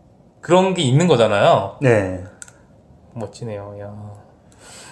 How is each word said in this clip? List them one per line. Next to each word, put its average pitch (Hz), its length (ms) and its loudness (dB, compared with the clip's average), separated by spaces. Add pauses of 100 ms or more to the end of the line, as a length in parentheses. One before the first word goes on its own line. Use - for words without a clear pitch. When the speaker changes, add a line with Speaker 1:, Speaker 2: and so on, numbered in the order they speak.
(400)
Speaker 1:
그런 185 340 2
게 175 80 -4
있는 143 260 2
거잖아요. 110 720 2
Speaker 2:
네. 95 400 0 (880)
Speaker 1:
멋지네요. 104 680 -14
야. 104 320 -16 (800)